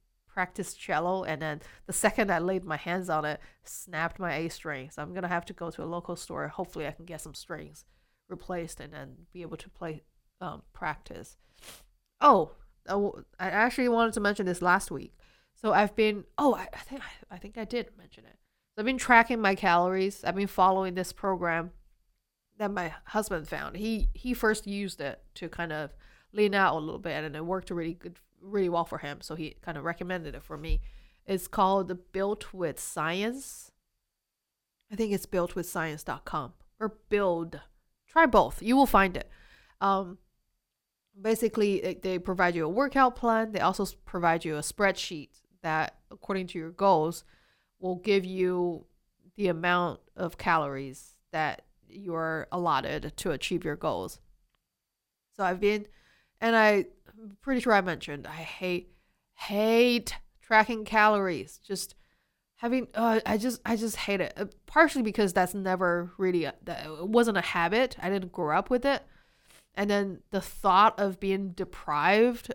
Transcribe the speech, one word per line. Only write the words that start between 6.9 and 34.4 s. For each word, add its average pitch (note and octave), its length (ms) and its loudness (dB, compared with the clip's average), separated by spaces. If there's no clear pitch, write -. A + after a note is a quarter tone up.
can E3 140 -18
get E3+ 160 -14
some D#3+ 120 -16
strings D3+ 520 -16
replaced F3 500 -10
and C#3+ 140 -16
then C#3 220 -16
be F3+ 80 -16
able D#3+ 160 -14
to - 120 -18
play, D#3+ 340 -12
um, - 220 -12
practice. - 640 -10
Oh, G#3+ 300 6
I - 40 -4
w-, G3+ 340 -4
I F#3 100 -4
actually A#3+ 400 0
wanted A#3 240 2
to A#3 60 -4
mention G3+ 260 0
this F3 160 -4
last F3+ 300 2
week. - 260 -14
So G#3+ 180 0
I've G3+ 220 4
been, G#3+ 300 0
oh, C#4 160 4
I, - 180 -8
I - 60 -14
think, C4+ 240 -14
I, - 340 -18
I - 40 -14
think G#3 180 -18
I A3+ 80 -8
did A#3 320 -6
mention - 280 -20
it. - 120 -20
So A3 60 -6
I've G#3 40 0
been C4 140 2
tracking A#3 420 6
my G3 140 4
calories. F#3+ 680 2
I've F3 120 -2
been G3 100 -2
following F#3+ 480 2
this F3+ 180 -4
program F3 600 -2
that G#3 140 -2
my F3 220 -4
husband F#3+ 420 -4
found. D3 300 -8
He, G#3+ 360 0
he B3 220 -4
first A3 320 0
used G3+ 340 -6
it C#3 180 -8
to E3+ 140 -10
kind E3+ 220 -6
of D3+ 240 -8
lean G#3 200 2
out F#3+ 220 4
a D#3+ 40 -2
little D#3 200 -8
bit, D#3 240 -6
and D3+ 120 -8
it D#3 100 -8
worked F#3 260 -4
really E3+ 220 -4
good, F3 240 -18
really G3 280 0
well E3+ 160 0
for - 120 -10
him. D3 240 -10
So - 140 -10
he D#3 260 -10
kind E3 160 -10
of C#3+ 60 -12
recommended E3+ 520 -6
it D#3+ 80 -16
for D#3 140 -14
me. D#3+ 240 0
It's F#3+ 220 -2
called F#3+ 400 2
the F#3 80 -4
Built G3 580 -4
with E3+ 260 -4
Science. G3 920 -6